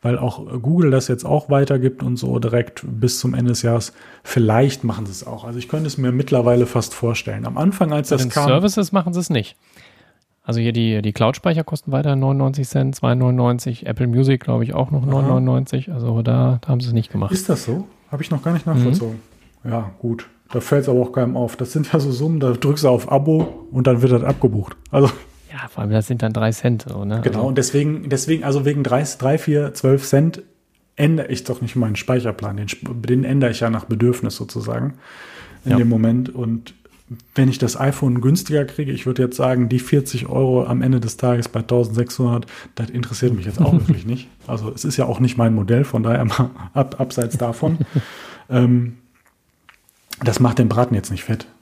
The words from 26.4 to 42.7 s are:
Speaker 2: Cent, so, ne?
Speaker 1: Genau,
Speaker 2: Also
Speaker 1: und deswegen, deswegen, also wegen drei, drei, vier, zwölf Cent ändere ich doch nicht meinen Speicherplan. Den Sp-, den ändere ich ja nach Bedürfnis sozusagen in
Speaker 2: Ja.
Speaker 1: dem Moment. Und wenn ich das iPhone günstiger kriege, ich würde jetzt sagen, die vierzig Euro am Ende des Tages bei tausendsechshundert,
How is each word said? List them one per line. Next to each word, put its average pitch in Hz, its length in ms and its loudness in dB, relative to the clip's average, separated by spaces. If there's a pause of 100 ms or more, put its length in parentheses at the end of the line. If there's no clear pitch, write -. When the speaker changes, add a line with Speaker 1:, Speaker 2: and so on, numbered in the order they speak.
Speaker 2:
Cent, 113 360 -2
so, 101 180 -8
ne? 107 180 -2
Speaker 1:
Genau, 107 160 0
Speaker 2:
Also 123 100 0
Speaker 1:
und 131 80 0
deswegen, 143 520 0
deswegen, 139 340 0
also 139 220 0
wegen 143 180 0
drei, 131 200 2 (140)
drei, 139 200 0
vier, 147 360 0
zwölf 135 340 2
Cent 151 360 2 (520)
ändere 156 320 2
ich 123 160 -6
doch - 180 -6
nicht 117 140 -6
meinen 110 200 0
Speicherplan. 107 600 -4
Den 104 120 -6
Sp-, - 240 -10
den 120 300 0
ändere 135 280 2
ich - 80 -6
ja 117 100 0
nach 113 160 -2
Bedürfnis 117 500 0
sozusagen 117 600 -6 (720)
in 127 60 0
Speaker 2:
Ja. 127 60 4
Speaker 1:
dem 117 120 4
Moment. 117 440 2
Und 117 420 -6 (580)
wenn 135 160 4
ich 123 80 -2
das - 220 -2
iPhone 135 420 0
günstiger 147 440 2
kriege, 139 260 -6
ich 123 160 -6
würde 127 160 0
jetzt 123 140 -2
sagen, 127 320 2
die 127 100 2
vierzig 131 500 0
Euro 127 360 2
am 123 180 -2
Ende 127 160 4
des 113 180 -4
Tages 120 320 0
bei 107 140 -4
tausendsechshundert, 120 840 0 (300)